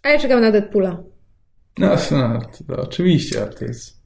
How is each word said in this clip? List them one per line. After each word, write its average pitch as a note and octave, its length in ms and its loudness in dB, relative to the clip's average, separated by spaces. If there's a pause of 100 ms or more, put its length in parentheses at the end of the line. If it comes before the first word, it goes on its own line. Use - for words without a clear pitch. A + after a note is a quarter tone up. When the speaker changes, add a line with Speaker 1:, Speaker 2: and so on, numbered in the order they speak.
Speaker 1:
A C#4+ 40 2
ja D4 100 4
czekam B3+ 220 2
na A3 100 4
Deadpoola. F#3+ 520 0 (760)
Speaker 2:
No, F#2+ 160 4 (160)
no, B2 280 0 (180)
to, - 180 -10
to - 60 -6
oczywiście, E3 600 0
ale G#2 120 -6
to - 120 -12
jest - 300 -14 (100)